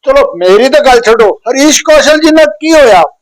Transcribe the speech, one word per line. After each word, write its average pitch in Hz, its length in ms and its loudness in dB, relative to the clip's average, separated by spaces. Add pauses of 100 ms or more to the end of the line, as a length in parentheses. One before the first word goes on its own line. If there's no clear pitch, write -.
ਚਲੋ 262 300 -2
ਮੇਰੀ 190 320 0
ਤਾਂ 285 120 0
ਗੱਲ 247 200 0
ਛੱਡੋ, 220 480 -2
ਹਰੀਸ਼ 277 360 -2
ਕੌਸ਼ਲ 302 340 0
ਜੀ 320 120 0
ਨਾਲ 311 160 2
ਕੀ 311 260 -6
ਹੋਇਆ 226 300 2 (200)